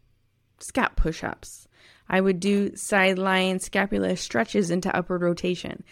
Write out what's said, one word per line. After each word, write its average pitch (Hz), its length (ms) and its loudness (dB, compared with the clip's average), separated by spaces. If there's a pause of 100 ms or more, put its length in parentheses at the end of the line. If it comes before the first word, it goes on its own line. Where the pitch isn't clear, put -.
(580)
scap - 380 -2
push-ups. - 720 -2 (400)
I 190 120 2
would 190 200 2
do 202 340 2
sideline 185 880 2
scapula 196 560 0
stretches 208 560 0
into 180 220 -2
upward 180 280 -2
rotation. 175 680 -2